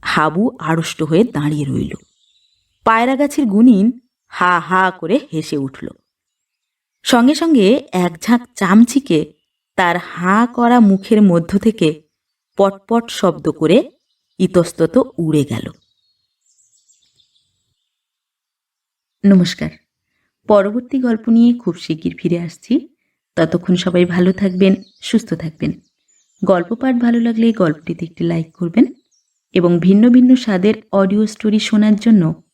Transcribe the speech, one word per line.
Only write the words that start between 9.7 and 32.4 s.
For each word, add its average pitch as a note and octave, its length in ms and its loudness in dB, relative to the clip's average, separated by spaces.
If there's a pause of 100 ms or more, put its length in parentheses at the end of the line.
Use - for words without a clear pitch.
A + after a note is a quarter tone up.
তার F3 200 0
হাঁ F#3 500 -2
করা A#3+ 320 0
মুখের G3+ 420 2
মধ্য E3+ 380 2
থেকে G#3+ 280 0 (720)
পটপট G3 520 -2
শব্দ - 420 -4
করে D#3+ 260 2 (640)
ইতস্তত F3 560 -2 (220)
উড়ে D#3 260 -2
গেল। A#2 220 -8 (3500)
নমস্কার, F3+ 480 2 (760)
পরবর্তী G#3+ 500 0
গল্প A#3 300 -4
নিয়ে A#3 240 4
খুব G#3+ 240 -6
শিগগির E3 400 -8
ফিরে E3+ 220 -4
আসছি। E3+ 340 -8 (640)
ততক্ষণ F3 380 -2
সবাই F3+ 300 0
ভালো F3+ 280 0
থাকবেন, F#3+ 400 0 (280)
সুস্থ - 320 -4
থাকবেন। D#3+ 380 -8 (680)
গল্প D3 340 0
পাঠ C4 200 -2
ভালো A#3 240 0
লাগলে A3+ 320 0
গল্পটিতে E3+ 540 -4
একটি - 180 -10
লাইক E3 280 -4
করবেন F3 340 0 (680)
এবং F3 260 2
ভিন্ন G3 300 4
ভিন্ন B3 260 6
স্বাদের G#3 400 -2 (160)
অডিও G3 360 0
স্টোরি G#3+ 320 -2
শোনার G#3+ 360 0
জন্য G#3 280 2 (300)